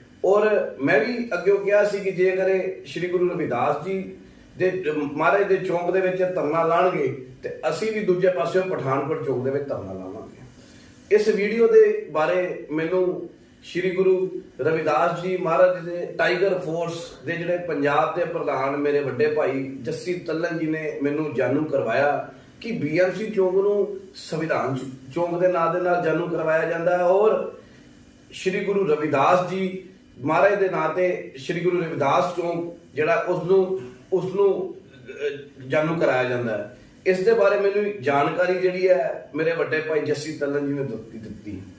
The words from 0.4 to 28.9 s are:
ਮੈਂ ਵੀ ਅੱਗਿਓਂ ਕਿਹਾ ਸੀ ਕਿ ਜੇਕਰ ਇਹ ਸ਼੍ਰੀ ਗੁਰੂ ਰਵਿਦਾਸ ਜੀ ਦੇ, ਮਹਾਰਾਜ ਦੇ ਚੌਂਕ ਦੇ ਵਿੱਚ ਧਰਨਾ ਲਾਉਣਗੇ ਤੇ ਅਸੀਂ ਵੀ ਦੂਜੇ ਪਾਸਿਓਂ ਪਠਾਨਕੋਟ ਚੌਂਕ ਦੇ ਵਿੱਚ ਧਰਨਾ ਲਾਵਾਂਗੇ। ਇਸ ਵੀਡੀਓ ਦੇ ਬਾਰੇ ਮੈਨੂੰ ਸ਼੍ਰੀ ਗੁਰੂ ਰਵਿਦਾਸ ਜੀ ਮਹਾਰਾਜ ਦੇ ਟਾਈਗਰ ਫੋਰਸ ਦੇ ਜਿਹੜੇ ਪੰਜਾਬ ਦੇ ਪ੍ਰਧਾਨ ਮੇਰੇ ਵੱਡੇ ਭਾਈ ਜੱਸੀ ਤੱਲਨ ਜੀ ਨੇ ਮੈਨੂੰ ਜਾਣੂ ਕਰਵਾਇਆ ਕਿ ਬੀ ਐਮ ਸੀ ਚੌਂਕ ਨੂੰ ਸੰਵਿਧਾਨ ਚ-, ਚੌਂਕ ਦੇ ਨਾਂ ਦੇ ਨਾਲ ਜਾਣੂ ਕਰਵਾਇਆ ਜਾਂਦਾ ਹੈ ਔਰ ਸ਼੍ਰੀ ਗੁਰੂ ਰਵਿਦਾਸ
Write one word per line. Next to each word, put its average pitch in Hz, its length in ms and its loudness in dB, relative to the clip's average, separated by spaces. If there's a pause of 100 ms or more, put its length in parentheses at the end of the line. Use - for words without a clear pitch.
ਮੈਂ 170 180 4
ਵੀ 240 340 -2
ਅੱਗਿਓਂ 180 240 2
ਕਿਹਾ 202 260 4
ਸੀ 202 160 -2
ਕਿ 190 120 -2
ਜੇਕਰ 185 360 2
ਇਹ - 380 -2
ਸ਼੍ਰੀ 175 220 -6
ਗੁਰੂ 175 220 2
ਰਵਿਦਾਸ 139 560 -2
ਜੀ 190 320 -6 (400)
ਦੇ, 180 260 0 (140)
ਮਹਾਰਾਜ 160 500 2
ਦੇ 185 100 4
ਚੌਂਕ 175 340 -2
ਦੇ 185 100 2
ਵਿੱਚ 185 160 0
ਧਰਨਾ 165 460 0
ਲਾਉਣਗੇ 165 600 0 (180)
ਤੇ 120 60 -8 (200)
ਅਸੀਂ 220 220 -2
ਵੀ 214 80 -2
ਦੂਜੇ 180 300 2
ਪਾਸਿਓਂ 180 340 0
ਪਠਾਨਕੋਟ 143 600 -2
ਚੌਂਕ 123 180 -2
ਦੇ 139 80 -2
ਵਿੱਚ 139 160 -2
ਧਰਨਾ 98 260 -8
ਲਾਵਾਂਗੇ। 95 520 -14 (720)
ਇਸ 214 120 4
ਵੀਡੀਓ 214 400 4
ਦੇ 214 440 6
ਬਾਰੇ 165 600 -2
ਮੈਨੂੰ 175 580 -2 (340)
ਸ਼੍ਰੀ 185 280 -4
ਗੁਰੂ 185 500 0 (200)
ਰਵਿਦਾਸ 160 600 0
ਜੀ 185 160 -2
ਮਹਾਰਾਜ 170 480 4
ਦੇ 175 200 -6 (120)
ਟਾਈਗਰ 180 420 2
ਫੋਰਸ 165 340 -4 (320)
ਦੇ 165 100 -4
ਜਿਹੜੇ 175 220 -2
ਪੰਜਾਬ 156 580 0
ਦੇ 175 100 0
ਪ੍ਰਧਾਨ 143 520 -2
ਮੇਰੇ 143 220 2
ਵੱਡੇ 135 280 0
ਭਾਈ 139 540 -2
ਜੱਸੀ 165 320 -6
ਤੱਲਨ 165 440 -4
ਜੀ 160 100 -4
ਨੇ 156 360 -4
ਮੈਨੂੰ 147 300 -2
ਜਾਣੂ 131 320 0
ਕਰਵਾਇਆ 135 680 0 (280)
ਕਿ 226 100 -8
ਬੀ 156 280 -2
ਐਮ 185 120 4
ਸੀ 196 180 -6
ਚੌਂਕ 185 260 2
ਨੂੰ 202 420 2 (180)
ਸੰਵਿਧਾਨ 143 600 -2
ਚ-, - 400 -10
ਚੌਂਕ 170 240 0
ਦੇ 180 80 4
ਨਾਂ 165 260 2
ਦੇ 180 80 0
ਨਾਲ 175 220 2
ਜਾਣੂ 165 240 0
ਕਰਵਾਇਆ 160 420 0
ਜਾਂਦਾ 170 280 0
ਹੈ 180 60 2
ਔਰ 196 480 4 (800)
ਸ਼੍ਰੀ 190 340 -2
ਗੁਰੂ 190 220 0
ਰਵਿਦਾਸ 151 600 2